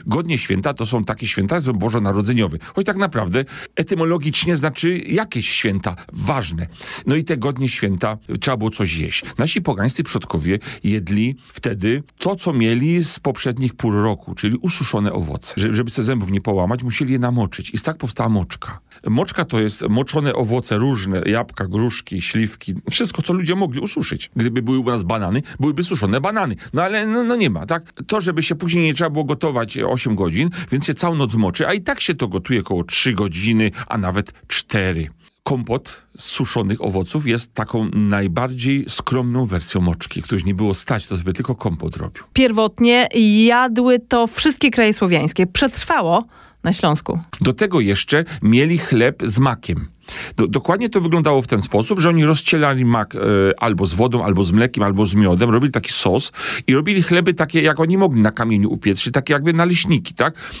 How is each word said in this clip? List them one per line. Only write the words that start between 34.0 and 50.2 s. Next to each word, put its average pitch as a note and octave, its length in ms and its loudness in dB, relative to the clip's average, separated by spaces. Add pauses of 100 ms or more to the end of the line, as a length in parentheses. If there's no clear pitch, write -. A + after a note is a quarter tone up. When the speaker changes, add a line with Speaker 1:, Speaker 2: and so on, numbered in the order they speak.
Speaker 1:
cztery. F2+ 600 -2 (340)
Kompot B2 580 -4 (160)
z - 60 -14
suszonych A2 600 -2
owoców G2 420 -2
jest A2+ 260 -2
taką A2 400 -2
najbardziej A#2+ 920 0
skromną B2 580 -2
wersją F#2 360 -2
moczki. - 400 -2
Ktoś F#2 240 -2
nie G2 100 0
było G2+ 180 2
stać, - 340 -4
to F#2+ 100 -4
sobie F2 160 -2
tylko - 220 -4
kompot - 420 -4
robił. - 260 -10 (100)
Speaker 2:
Pierwotnie A#3+ 760 4 (380)
jadły B3 540 4
to A#3 280 2
wszystkie C#4 440 0
kraje G#3+ 220 4
słowiańskie. F3 540 2
Przetrwało A3+ 800 2 (380)
na E3 100 2
Śląsku. D#3+ 460 0 (220)
Speaker 1:
Do B2+ 120 4
tego F3+ 280 2
jeszcze A2 440 2 (160)
mieli C#3 360 6
chleb C3+ 480 2
z G#2+ 140 0
makiem. A#2 480 0 (500)